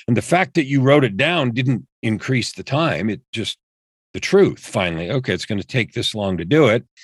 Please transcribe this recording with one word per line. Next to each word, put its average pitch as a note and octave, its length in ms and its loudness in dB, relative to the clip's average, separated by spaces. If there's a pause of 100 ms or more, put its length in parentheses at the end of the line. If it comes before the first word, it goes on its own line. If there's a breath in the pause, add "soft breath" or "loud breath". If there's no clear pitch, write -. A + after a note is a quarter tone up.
And A#2 100 2
the G#2 40 0
fact F3 340 0
that D#3 100 2
you C#3 160 0
wrote C#3 240 6
it G2 120 -4
down C#3+ 340 0
didn't B2 360 -2 (140)
increase A2+ 520 -2
the F#2 100 -14
time. A#2 460 -2
It G2+ 120 -6 (100)
just, - 260 -8 (560)
the - 60 -8
truth, F#3 400 2
finally, F2 520 -4
"Okay, C3 220 -2
it's F2+ 120 -6
gonna G2+ 180 -4
take - 300 -4
this A2+ 220 -4
long G2 220 -2
to E2+ 80 -6
do C#3+ 220 4
it. A2 160 2 (200 loud breath)